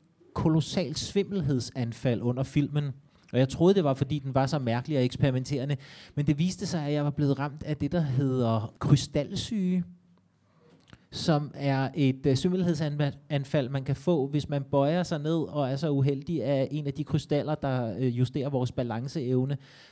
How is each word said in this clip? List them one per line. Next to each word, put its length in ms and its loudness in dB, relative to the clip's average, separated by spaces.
kolossalt 640 0
svimmelhedsanfald 1200 -2
under 220 0
filmen, 420 0
og 60 4
jeg 100 4
troede, 260 4
det 80 4
var, 100 2
fordi 260 -2
den 160 -8
var 100 4
så 140 -2
mærkelig 380 0
og 80 4
eksperimenterende. 720 0
Men 120 0
det 120 2
viste 260 0
sig, 200 -2
at 80 0
jeg 100 0
var 80 0
blevet 280 2
ramt 240 -6
af 140 -4
det, 140 -2
der 100 0
hedder 760 0
krystalsyge, 1040 2
som 420 0
er 420 0
et, 300 2
øh, 100 6
svimmelhedsanfald, 1300 0
man 140 -4
kan 120 -2
få, 320 2
hvis 220 -2
man 140 -2
bøjer 400 2
sig 160 -4
ned 180 0
og 340 -2
er 40 -2
så 140 -2
uheldig, 540 0
at 280 0
en 160 -4
af 60 -4
de 100 -6
krystaller, 520 -2
der, 440 -2
øh, 200 0
justerer 300 0
vores 220 0
balanceevne, 840 -2